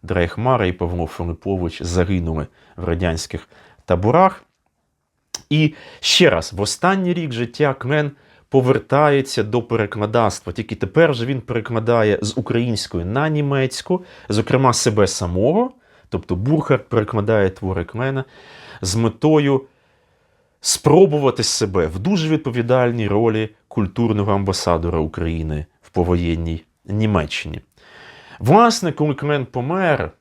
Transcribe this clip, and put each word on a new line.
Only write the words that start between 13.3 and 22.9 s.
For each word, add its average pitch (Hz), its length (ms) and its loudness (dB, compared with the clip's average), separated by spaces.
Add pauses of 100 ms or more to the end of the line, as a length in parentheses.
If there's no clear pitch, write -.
зокрема 120 440 2
себе 104 340 2
самого, 117 640 0 (380)
тобто - 260 -4
Бурхард 135 540 0
перекладає 107 600 0
твори 92 360 -4
Клена 135 380 -6 (580)
з 92 140 -4
метою 139 680 2 (1000)
спробувати 147 840 4
себе 92 440 0
в 85 120 -6
дуже 156 300 0
відповідальній 120 760 0